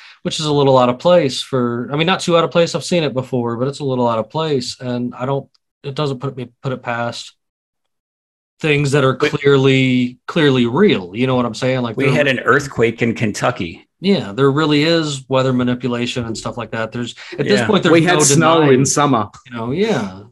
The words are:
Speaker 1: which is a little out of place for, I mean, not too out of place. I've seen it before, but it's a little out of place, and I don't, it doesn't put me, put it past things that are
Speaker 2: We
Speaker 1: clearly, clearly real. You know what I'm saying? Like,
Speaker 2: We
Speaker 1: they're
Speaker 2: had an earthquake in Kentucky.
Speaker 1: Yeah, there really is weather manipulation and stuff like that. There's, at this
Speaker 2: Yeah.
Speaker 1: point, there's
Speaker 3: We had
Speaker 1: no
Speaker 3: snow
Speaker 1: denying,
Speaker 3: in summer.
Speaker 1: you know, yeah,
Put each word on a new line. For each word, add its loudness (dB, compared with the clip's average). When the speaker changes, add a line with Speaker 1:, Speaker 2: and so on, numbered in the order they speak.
Speaker 1:
which -6
is -6
a 0
little 4
out 4
of 0
place 2
for, -4
I -4
mean, 0
not 0
too 2
out 2
of -4
place. 2
I've -6
seen 0
it -2
before, -4
but -2
it's -8
a -6
little 0
out 0
of -6
place, -4
and -6
I -8
don't, -4
it -10
doesn't -4
put -8
me, -12
put -6
it -8
past -8
things 0
that 4
are 2
Speaker 2:
We 2
Speaker 1:
clearly, 2
clearly 2
real. 2
You 0
know 0
what 0
I'm -6
saying? -2
Like, -6
Speaker 2:
We -2
Speaker 1:
they're 2
Speaker 2:
had 2
an 0
earthquake 0
in 0
Kentucky. -4
Speaker 1:
Yeah, 0
there 2
really 2
is -2
weather 2
manipulation -2
and -8
stuff -8
like -10
that. -6
There's, -8
at -4
this 4
Speaker 2:
Yeah. -2
Speaker 1:
point, 2
there's 4
Speaker 3:
We 4
had 2
Speaker 1:
no 2
Speaker 3:
snow 4
Speaker 1:
denying, 6
Speaker 3:
in 2
summer. 0
Speaker 1:
you -18
know, -6
yeah, -4